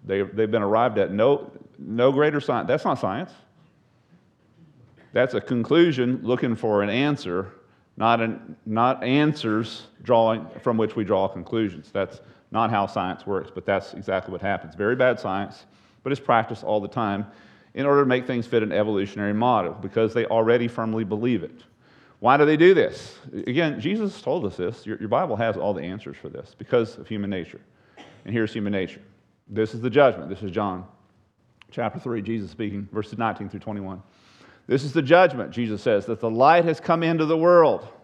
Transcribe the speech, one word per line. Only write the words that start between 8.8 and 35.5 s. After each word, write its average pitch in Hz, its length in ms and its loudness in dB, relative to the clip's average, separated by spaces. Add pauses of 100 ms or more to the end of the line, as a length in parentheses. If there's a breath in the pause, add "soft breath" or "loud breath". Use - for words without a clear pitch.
answers 123 840 -2 (140)
drawing, 113 440 2 (160)
from 117 160 0
which 110 180 -2
we 113 80 -2
draw 95 240 0
conclusions. 90 640 -6
That's 95 300 -6 (280 soft breath)
not 110 200 0
how 101 160 2
science 92 400 -6
works, 98 280 -6
but 92 120 -10
that's 98 260 -2
exactly 92 400 -6
what 87 80 -8
happens. 87 340 -6
Very 107 220 0
bad 127 240 2
science, 98 460 -8 (360 soft breath)
but 131 80 -6
it's 139 100 -4
practiced 117 440 0
all 107 160 0
the 101 80 -10
time 107 380 -2 (480 loud breath)
in 135 120 -4
order 143 140 6
to 139 60 4
make 127 200 0
things 120 200 -4
fit 113 160 2
an 104 100 -4
evolutionary 104 600 -2
model, 107 400 2
because 110 400 -2
they 117 120 0
already 117 400 2
firmly 113 380 -4
believe 107 400 -2
it. - 180 -16 (580 soft breath)
Why 127 180 4
do 147 80 6
they 151 100 4
do 175 180 8
this? - 420 0 (300)
Again, 147 340 0
Jesus 196 420 -4
told 135 240 -4
us 90 100 -6
this. 90 300 -6
Your, 107 120 -8
your 107 120 -6
Bible 123 260 0
has 107 220 -2
all 98 160 -2
the 76 80 -6
answers 80 340 -12
for - 140 -14
this - 280 -16
because 113 380 0
of 71 100 -18
human 101 240 -4
nature. 90 300 -8 (640 loud breath)
And 107 100 -8
here's 110 180 0
human 104 200 -4
nature. 95 280 -6 (480)
This 107 240 -4
is 117 80 -10
the 123 80 -4
judgment. 120 400 4
This 92 140 -10
is 98 80 -8
John 95 340 -4 (840)
chapter 117 280 -6
three, 113 220 -6
Jesus 101 300 -6
speaking, 101 420 -8
verses 104 240 -8
nineteen 104 320 -4
through 98 120 -12
twenty-one. 98 420 -10 (640 soft breath)
"This 127 180 0
is 139 80 -8
the 165 80 2
judgment," 151 520 6